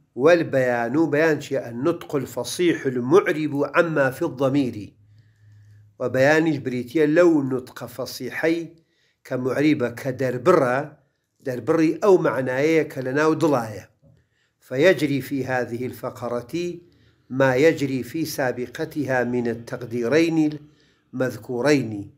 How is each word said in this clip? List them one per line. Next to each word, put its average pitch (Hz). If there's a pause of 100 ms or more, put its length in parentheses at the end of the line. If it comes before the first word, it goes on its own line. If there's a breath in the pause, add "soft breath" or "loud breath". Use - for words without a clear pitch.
(140)
والبيان، 131
بيان 151
چییە؟ 123
النطق 147
الفصيح 135
المعرب 143
عما 156
في 170
الضمير. 127 (1040 soft breath)
و 127
بەیانیش 151
بریتیە 123 (120)
لەو 165
نوتقە 123
فەسیحەی 135 (680)
کە 135
معریبە، 127 (100)
کە 135 (100)
دەربڕە، 127 (680)
دەربڕی 151
ئەو 196
معنایەیە 147
کە 135
لە 131
ناو 156
دڵایە. 117 (800)
فيجري 143
في 131
هذه 123
الفقرة 120 (560 soft breath)
ما 131
يجري 135
في 160
سابقتها 127
من 123
التقديرين 131 (540 soft breath)
المذكورين. 120